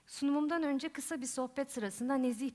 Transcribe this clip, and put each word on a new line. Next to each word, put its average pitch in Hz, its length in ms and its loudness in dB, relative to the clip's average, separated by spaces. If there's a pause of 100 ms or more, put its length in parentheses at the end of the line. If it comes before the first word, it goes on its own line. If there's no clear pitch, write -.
Sunumumdan 302 560 2
önce 285 260 0
kısa 285 320 -4
bir 262 40 -4
sohbet - 460 -2
sırasında 240 440 -2
Nezih 254 400 0